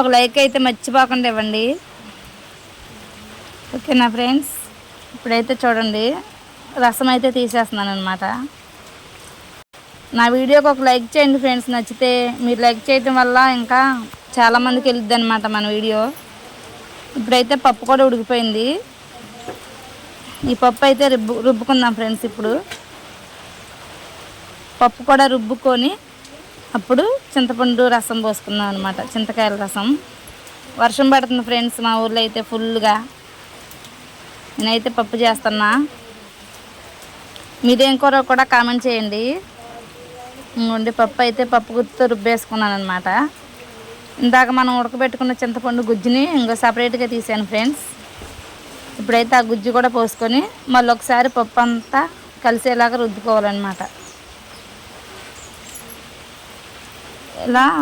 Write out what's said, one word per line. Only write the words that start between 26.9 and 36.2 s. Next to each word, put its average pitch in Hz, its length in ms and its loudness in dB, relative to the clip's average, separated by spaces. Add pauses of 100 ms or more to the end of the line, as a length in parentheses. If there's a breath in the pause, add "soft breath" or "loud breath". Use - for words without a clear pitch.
చింతపండు 247 480 0 (140)
రసం 226 320 -4
పోసుకుందాం 208 460 -4
అనమాట, 190 260 -6 (160)
చింతకాయల 214 480 -2
రసం. 202 240 -4 (960)
వర్షం 269 320 2
పడుతుంది 247 340 0
ఫ్రెండ్స్ 233 380 -2
మా 226 60 2 (100)
ఊర్లో 226 220 -2
అయితే 220 140 -6 (120)
ఫుల్గా. 220 440 0 (1600)
నేనైతే 226 380 -2
పప్పు 226 260 -2
చేస్తున్నా, 214 460 2 (2000)